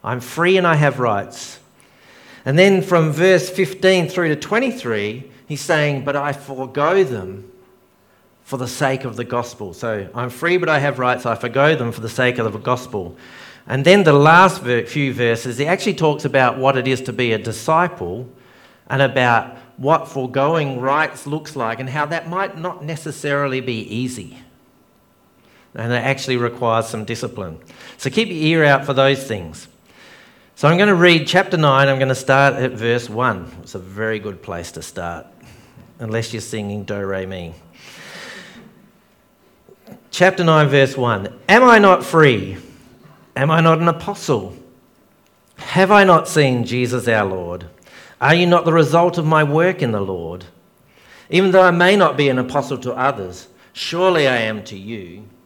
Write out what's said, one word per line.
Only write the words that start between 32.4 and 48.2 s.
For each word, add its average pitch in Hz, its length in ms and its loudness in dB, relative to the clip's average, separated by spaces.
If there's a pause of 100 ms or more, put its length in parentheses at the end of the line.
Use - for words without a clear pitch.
at 127 160 -2
verse 117 360 -4
one. 104 440 -4 (100)
It's - 140 -20
a 95 40 -10
very 104 380 -6
good 98 240 -12
place 87 300 -12
to 82 100 -16
start, 85 460 -12 (720)
unless 113 340 -6
you're 107 80 -8
singing 101 440 -8
Do 101 200 -8
Re 95 220 -6
Mi. 87 260 -12 (2500)
Chapter 185 340 2
nine, 156 260 4
verse 135 280 2
one. 110 340 -2 (160)
"Am 233 160 6
I 233 140 8
not 190 260 6
free? 110 540 2 (760)
Am 139 160 0
I 165 100 4
not 160 160 6
an 170 100 0
apostle? 165 640 -4 (1040)
Have 190 360 2
I 202 100 8
not 170 240 6
seen 127 380 0
Jesus 120 420 -4
our 110 160 2
Lord?" 87 440 -6 (540)